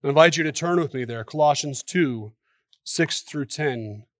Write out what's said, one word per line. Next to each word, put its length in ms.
I 60
invite 280
you 60
to 80
turn 280
with 140
me 120
there, 180
Colossians 600
two, 500
six 380
through 240
ten. 600